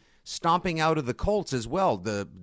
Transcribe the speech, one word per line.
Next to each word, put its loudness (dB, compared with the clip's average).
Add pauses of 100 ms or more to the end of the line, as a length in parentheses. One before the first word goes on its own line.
(320)
stomping 2
out 4
of -2
the -2
Colts -2
as -2
well. 2
The, -4 (140)